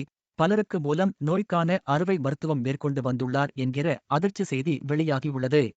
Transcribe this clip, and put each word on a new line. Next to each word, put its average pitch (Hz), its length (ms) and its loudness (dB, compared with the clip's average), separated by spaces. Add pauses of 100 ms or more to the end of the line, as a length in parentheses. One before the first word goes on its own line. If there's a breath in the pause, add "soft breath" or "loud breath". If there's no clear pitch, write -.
(400)
பலருக்கு 202 400 2
மூலம் 160 340 0 (120)
நோய்க்கான 175 580 0
அறுவை 175 340 0
மருத்துவம் 143 460 -2
மேற்கொண்டு 135 380 -2
வந்துள்ளார் 127 540 0
என்கிற 131 320 -2 (200)
அதிர்ச்சி 190 360 0
செய்தி 143 300 -2 (140)
வெளியாகியுள்ளது. 143 760 2 (140)